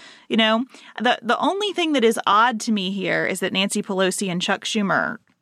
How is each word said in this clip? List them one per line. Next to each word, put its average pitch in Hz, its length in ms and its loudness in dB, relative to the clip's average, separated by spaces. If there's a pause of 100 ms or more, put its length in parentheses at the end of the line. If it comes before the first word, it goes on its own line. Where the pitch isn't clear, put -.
(280)
You 233 100 -2
know, 226 280 4 (340)
the, 233 220 2
the 226 160 0
only 392 340 -2
thing 330 220 -2
that 247 100 2
is 226 220 4
odd 220 360 2
to 240 100 -2
me 190 200 0
here 170 360 -2
is 185 140 -4
that 185 120 -2
Nancy 196 300 0
Pelosi 190 480 -2
and 180 100 -4
Chuck - 240 -2
Schumer 170 520 -2 (240)